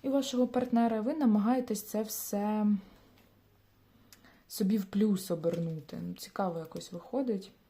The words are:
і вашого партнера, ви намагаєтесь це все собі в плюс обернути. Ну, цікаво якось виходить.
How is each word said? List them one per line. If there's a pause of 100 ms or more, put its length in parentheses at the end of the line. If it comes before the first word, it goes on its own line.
і
вашого
партнера,
ви
намагаєтесь
це
все (1800)
собі
в
плюс
обернути.
Ну,
цікаво
якось
виходить. (180)